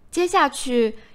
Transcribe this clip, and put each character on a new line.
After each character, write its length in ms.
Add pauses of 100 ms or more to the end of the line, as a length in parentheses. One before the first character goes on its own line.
(120)
接 160
下 200
去， 500 (160)